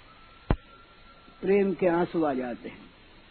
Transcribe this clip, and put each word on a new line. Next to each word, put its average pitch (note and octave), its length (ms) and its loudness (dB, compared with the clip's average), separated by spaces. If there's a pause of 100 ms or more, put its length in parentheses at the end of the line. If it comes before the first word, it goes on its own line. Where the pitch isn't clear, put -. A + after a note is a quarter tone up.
(1400)
प्रेम G3 340 2
के F#3+ 140 0
आंसू E3+ 360 0
आ D3 100 0
जाते B2 340 -8
हैं, - 160 -18 (460)